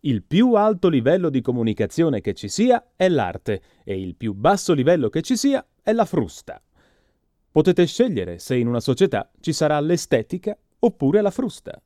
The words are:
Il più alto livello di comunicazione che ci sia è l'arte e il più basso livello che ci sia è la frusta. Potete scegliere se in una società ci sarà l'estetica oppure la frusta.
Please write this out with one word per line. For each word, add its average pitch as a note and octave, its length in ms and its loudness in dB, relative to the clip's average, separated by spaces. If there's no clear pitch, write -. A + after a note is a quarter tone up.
Il A#2 220 -2
più A#3 320 2
alto G#3 340 2
livello D#3 400 2
di C3+ 120 0
comunicazione A#2 800 -2
che G2 140 -4
ci - 140 -12
sia A#3 460 0
è F#3 140 0
l'arte A#2+ 520 -2
e F#2+ 180 -8
il F2+ 140 -10
più A2 180 -6
basso E3 400 0
livello C#3+ 360 2
che D#3+ 140 -4
ci B3+ 140 -2
sia C#4 300 -2
è A3 100 0
la A3+ 120 2
frusta. - 580 -6
Potete F3 360 4
scegliere G2+ 520 -2
se - 180 -6
in A#2+ 120 0
una A#2+ 120 -2
società B2 480 0
ci E3 120 -4
sarà D3+ 280 0
l'estetica E3 760 -2
oppure F#3+ 420 2
la G#3 120 2
frusta. - 540 -8